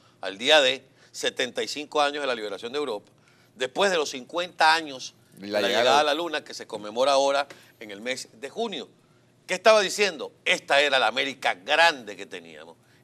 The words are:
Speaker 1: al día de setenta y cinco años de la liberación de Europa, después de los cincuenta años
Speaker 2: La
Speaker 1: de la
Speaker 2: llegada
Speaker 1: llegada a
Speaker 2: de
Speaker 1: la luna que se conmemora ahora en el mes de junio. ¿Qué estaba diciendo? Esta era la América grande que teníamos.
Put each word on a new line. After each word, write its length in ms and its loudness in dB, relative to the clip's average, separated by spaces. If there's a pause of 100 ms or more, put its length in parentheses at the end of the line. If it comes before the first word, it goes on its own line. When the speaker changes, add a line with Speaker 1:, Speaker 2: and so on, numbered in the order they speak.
(220)
Speaker 1:
al 180 -8
día 200 6
de 240 2 (280)
setenta 500 -4
y 60 -4
cinco 340 -4
años 200 -2
de 40 -6
la 80 0
liberación 380 -8
de 80 -6
Europa, 320 -8 (440)
después 360 0
de 60 0
los 120 -2
cincuenta 640 0
años 400 -6 (240)
Speaker 2:
La 80 -14
Speaker 1:
de 60 -8
la 160 0
Speaker 2:
llegada 160 0
Speaker 1:
llegada 140 6
a 20 6
Speaker 2:
de 60 4
Speaker 1:
la 100 0
luna 280 -6
que 120 -18
se 100 -14
conmemora 460 -2
ahora 360 2 (320)
en 120 -16
el 100 -14
mes 280 -8 (120)
de 80 -12
junio. 400 -8 (560)
¿Qué 80 -6
estaba 280 6
diciendo? 500 -2 (140)
Esta 360 2
era 160 4
la 80 4
América 480 -2
grande 640 2
que 80 -12
teníamos. 500 -16 (280)